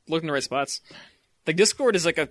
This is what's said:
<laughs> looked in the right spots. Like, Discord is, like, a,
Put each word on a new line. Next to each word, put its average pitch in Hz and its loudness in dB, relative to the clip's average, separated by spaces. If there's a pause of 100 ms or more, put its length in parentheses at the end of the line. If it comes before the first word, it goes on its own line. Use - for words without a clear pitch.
<laughs> - -20
looked 160 -2
in 160 -6
the 151 -2
right 139 -2
spots. - -4 (680)
Like, 160 0
Discord 214 4
is, 170 0
like, 165 2
a, 156 -2